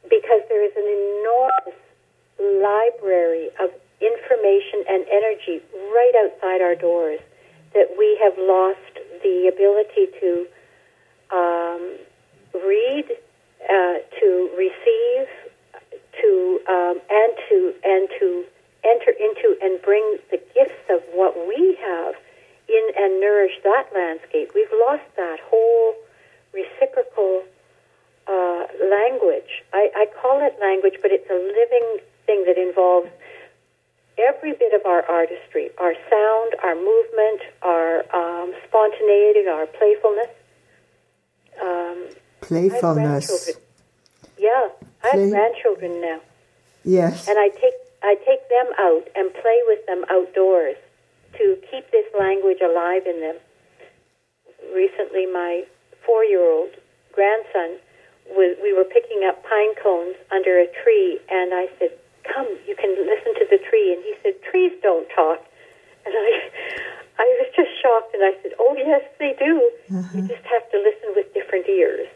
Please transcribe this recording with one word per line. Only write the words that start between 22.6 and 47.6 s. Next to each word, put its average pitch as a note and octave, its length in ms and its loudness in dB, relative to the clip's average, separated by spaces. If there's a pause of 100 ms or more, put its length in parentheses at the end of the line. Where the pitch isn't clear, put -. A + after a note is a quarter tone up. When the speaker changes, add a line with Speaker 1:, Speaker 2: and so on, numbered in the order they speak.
Speaker 1:
in A3 180 2 (100)
and F#3+ 240 0
nourish G3+ 320 2 (120)
that A#3+ 300 2
landscape. E3 600 -4
We've G#3 160 0 (160)
lost D4 160 -2 (140)
that E3+ 220 -6 (120)
whole A3+ 440 4 (580)
reciprocal, G3 920 -2 (840)
uh, F3+ 380 -2 (240)
language. G#3+ 720 0 (100)
I, G3+ 220 2
I G#3 120 2 (140)
call C#4 260 0
it C4 140 -2
language, F#3+ 420 0
but G3+ 100 2
it's F#3+ 180 -2
a - 40 -2
living A3+ 640 0 (280)
thing G3+ 200 0
that F3 120 2
involves F3+ 500 2 (1120)
every C#4 340 0
bit A#3 200 0
of G3+ 140 0
our F3 240 2
artistry, E3 680 -4
our F3 160 -2 (160)
sound, A3 520 2
our F3 120 -2
movement, A3 680 0 (200)
our, E3 400 0 (120)
um, F3 400 -4 (120)
spontaneity, G#3 800 4
our D#3 200 -2
playfulness. G#3+ 640 0 (1300)
Um, F3 480 -6 (320)
Speaker 2:
Playfulness. F#3 420 -2
Speaker 1:
I F3+ 40 0
have E3 80 2
grandchildren. D3+ 640 -2 (840)
Yeah, A3+ 300 2 (340)
I - 40 -4
have B3 60 2
Speaker 2:
Play- D4+ 180 2
Speaker 1:
grandchildren G3+ 720 -2
now. E3 200 -8 (640)
Speaker 2:
Yes. F3+ 440 0
Speaker 1:
And G#3 100 2
I G3+ 100 4
take, - 260 0 (280)